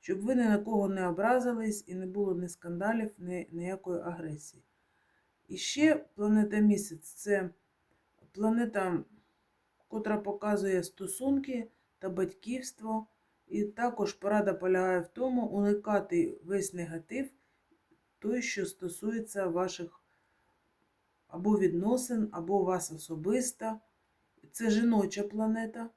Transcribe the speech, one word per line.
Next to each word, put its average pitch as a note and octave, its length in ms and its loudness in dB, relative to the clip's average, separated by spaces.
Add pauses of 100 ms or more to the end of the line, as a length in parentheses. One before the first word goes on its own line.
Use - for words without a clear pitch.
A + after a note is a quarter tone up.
Щоб F#3+ 200 -4
ви A#3+ 140 0
ні B3 80 4
на G#3+ 160 4
кого G#3 300 0
не F#3 200 -2
образились A3+ 760 0
і F3+ 80 -10
не F#3 120 -6
було F#3+ 280 0
ні F3 140 -4
скандалів, G#3 720 -2
ні, F3+ 340 -6
ніякої F3+ 480 -4
агресії. E3 640 -10 (880)
І F#3 80 -10
ще D4+ 380 4 (200)
планета G#3 440 4
Місяць — G#3 560 2
це F#3 360 0 (800)
планета, G#3+ 720 0 (840)
котра G#3+ 300 -2
показує G3+ 640 0
стосунки B3+ 880 -2 (300)
та F#3+ 100 -6
батьківство. A3 960 -4 (460)
І G#3 120 0
також A3 480 -2
порада G3+ 420 2
полягає F#3 460 4
в E3+ 80 -6
тому, B3 380 0
уникати G3+ 1000 2
весь F#3+ 300 -2
негатив, F3 560 -6 (880)
той, A#3+ 240 -2
що G3 240 -4
стосується G3+ 800 -4
ваших F3 540 -2 (1300)
або G3 300 2
відносин, G#3+ 720 2
або F3+ 320 2
вас F3+ 280 0
особисто. G#3+ 880 -2 (680)
Це A3+ 200 0
жіноча G#3 520 4
планета A3 760 -2